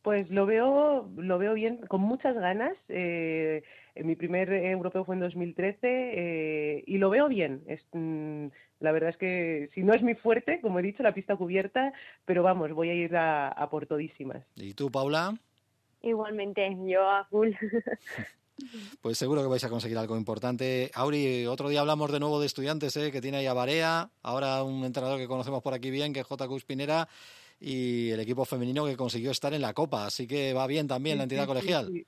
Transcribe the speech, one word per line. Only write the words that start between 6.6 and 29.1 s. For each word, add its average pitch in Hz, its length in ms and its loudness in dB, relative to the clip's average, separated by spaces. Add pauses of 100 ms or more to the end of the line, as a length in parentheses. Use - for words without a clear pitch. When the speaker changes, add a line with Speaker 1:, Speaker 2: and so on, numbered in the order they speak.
Speaker 1:
y 196 100 0
lo 196 120 6
veo 277 180 6
bien. 160 400 0
Es, 156 140 -8 (100)
mm, 156 540 -4 (340)
la 156 140 2
verdad 160 160 2
es 165 80 -6
que 165 560 -2
si 190 100 -4
no 208 100 8
es 220 80 6
mi 233 140 4
fuerte, 240 460 2
como 185 180 2
he - 40 2
dicho, 202 200 -2
la 208 100 6
pista 196 220 -2
cubierta, 190 560 0 (320)
pero 180 180 2
vamos, 180 300 4
voy 165 180 0
a 175 40 0
ir 170 240 0
a, 151 320 2
a - 200 -4
por 151 160 -4
todísimas. 147 580 -6 (120)
Speaker 2:
¿Y 98 200 -12
tú, 139 140 -2
Paula? 151 460 0 (640)
Speaker 3:
Igualmente, 208 840 -2
yo 185 240 4
a 196 160 2
full. 214 260 2
<laughs> 190 100 -8 (1400)
Speaker 2:
Pues 113 160 -2
seguro 139 240 2
que 135 60 0
vais 127 160 2
a 117 40 -2
conseguir 113 300 -2
algo 113 180 -2
importante. 123 800 -2
Auri, 131 500 2
otro 135 240 -2
día 147 120 4
hablamos 151 300 2
de 147 80 0
nuevo 147 200 2
de 147 80 2
Estudiantes, 143 500 -2
¿eh? 147 140 -2
Que 131 100 -4
tiene 139 160 -4
ahí 135 80 0
a 127 80 2
Barea, 160 560 2 (140)
ahora 135 400 0
un 135 200 -4
entrenador 131 360 -2
que 127 80 -6
conocemos 127 340 -4
por 135 140 -2
aquí 127 160 -6
bien, 143 200 -2
que 139 100 -4
es 123 40 -6
J 135 220 -6
Q 131 140 -6
Spinera. 147 460 0 (520)
Y 120 520 -2
el 110 80 -2
equipo 123 260 -2
femenino 131 400 -2
que 139 100 -2
consiguió 123 360 -2